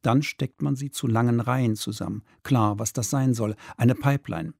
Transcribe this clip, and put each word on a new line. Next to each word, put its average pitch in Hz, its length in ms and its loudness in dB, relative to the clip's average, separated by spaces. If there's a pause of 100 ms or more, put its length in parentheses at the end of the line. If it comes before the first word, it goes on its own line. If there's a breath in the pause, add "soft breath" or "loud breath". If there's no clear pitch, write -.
Dann 131 200 2
steckt - 400 -6
man 143 140 0
sie 135 160 -8
zu - 160 -6
langen 117 320 2
Reihen 120 380 0
zusammen. 104 460 -8 (200 soft breath)
Klar, 107 340 2
was 113 140 -4
das - 180 -4
sein 131 240 2
soll. 107 220 -2 (220 loud breath)
Eine 120 180 6
Pipeline. 104 640 -2